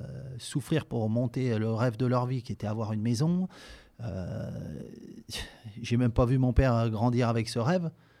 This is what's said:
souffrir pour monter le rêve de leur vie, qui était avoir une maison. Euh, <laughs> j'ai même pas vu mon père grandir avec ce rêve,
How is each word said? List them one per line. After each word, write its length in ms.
souffrir 460
pour 240
monter 520
le 120
rêve 240
de 100
leur 200
vie, 160
qui 80
était 160
avoir 260
une 100
maison. 460
Euh, 480
<laughs> 540
j'ai 160
même 120
pas 140
vu 140
mon 160
père 340
grandir 400
avec 220
ce 80
rêve, 320